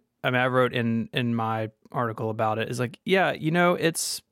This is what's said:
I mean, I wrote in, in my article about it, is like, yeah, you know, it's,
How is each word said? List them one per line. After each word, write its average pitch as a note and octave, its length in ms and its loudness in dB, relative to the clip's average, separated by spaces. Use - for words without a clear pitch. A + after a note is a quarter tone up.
I C3+ 80 0
mean, B2 100 2
I B2+ 60 4
wrote B2+ 260 2
in, A#2 400 0
in A#2+ 220 0
my A2 340 -2
article A2 380 -4
about A2 300 0
it, A2+ 100 -4
is B2 100 -4
like, B2 260 -4
yeah, F3+ 280 4
you D#3 180 -2
know, F3 240 4
it's, - 460 -2